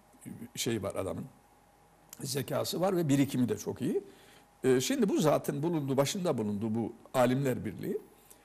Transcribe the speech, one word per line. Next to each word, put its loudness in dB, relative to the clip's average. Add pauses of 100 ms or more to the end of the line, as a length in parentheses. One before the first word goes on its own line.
(560)
şey -2
var -4
adamın. -6 (1000)
Zekası -4
var 2
ve 0
birikimi 4
de 0
çok -6
iyi. -2 (600)
E, 6
şimdi 0
bu 2
zatın 2
bulunduğu, 0
başında 0
bulunduğu -2
bu -2 (200)
Alimler 2
Birliği -6 (480)